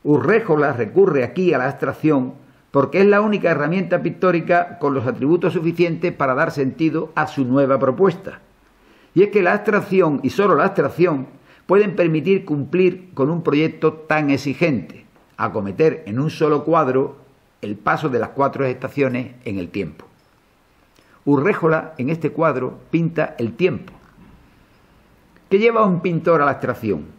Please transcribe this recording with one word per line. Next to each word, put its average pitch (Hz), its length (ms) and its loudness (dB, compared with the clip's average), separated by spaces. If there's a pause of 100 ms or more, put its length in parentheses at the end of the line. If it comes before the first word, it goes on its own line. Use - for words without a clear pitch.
Urréjola 147 720 2
recurre 139 500 2
aquí 175 300 0
a 131 40 2
la 127 60 0
abstracción 135 720 -2 (360)
porque 139 300 2
es 202 60 6
la 202 160 6
única 196 280 0
herramienta 165 520 -2
pictórica 170 760 0
con 143 140 -2
los 127 140 -2
atributos 160 480 0
suficientes 170 580 -2
para 135 220 -2
dar 156 160 0
sentido 147 640 -2
a 151 120 0
su 135 200 -4
nueva 135 320 2
propuesta. 147 640 0 (720)
Y 175 80 6
es 202 80 2
que 202 120 2
la 180 120 2
abstracción, 185 680 0
y 131 80 -2
solo 196 240 2
la 147 120 4
abstracción, 156 600 0 (400)
pueden 196 300 2
permitir 170 480 0
cumplir 175 680 -2
con 139 160 0
un 170 120 -4
proyecto 156 500 0
tan 156 380 -2
exigente, 139 720 -2 (320)
acometer 110 720 -2
en 107 140 -4
un 151 100 -2
solo 156 340 0
cuadro 139 520 0 (440)
el 104 140 -8
paso 156 340 -4
de 120 120 -2
las 104 100 -6
cuatro 135 340 -2
estaciones 127 680 -4 (120)
en 101 140 -6
el 87 120 -8
tiempo. 82 360 -8 (1200)
Urréjola, 160 720 0
en 127 120 -4
este 165 200 -4
cuadro, 131 480 -2 (120)
pinta 165 480 -2
el 117 160 -4
tiempo. 170 380 -4 (1600)
¿Qué 196 100 2
lleva 226 220 2
a 214 60 4
un 180 160 0
pintor 170 380 2
a 143 40 2
la 139 80 2
abstracción? 110 540 -4 (120)